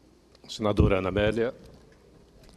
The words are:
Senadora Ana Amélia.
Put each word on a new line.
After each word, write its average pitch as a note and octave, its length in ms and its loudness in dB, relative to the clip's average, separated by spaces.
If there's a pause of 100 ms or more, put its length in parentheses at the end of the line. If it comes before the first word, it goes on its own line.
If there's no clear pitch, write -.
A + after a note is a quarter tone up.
(480)
Senadora G2+ 520 2
Ana F#2+ 100 -4
Amélia. G#2+ 460 -2 (1000)